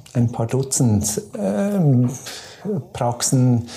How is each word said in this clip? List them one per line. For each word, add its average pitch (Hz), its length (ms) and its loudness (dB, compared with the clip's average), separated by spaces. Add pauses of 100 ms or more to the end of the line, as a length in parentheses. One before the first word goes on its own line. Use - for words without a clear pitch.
(140)
ein 117 180 2
paar 113 140 -2
Dutzend, 127 760 0 (160)
ähm, 196 720 2 (840)
Praxen, 120 840 0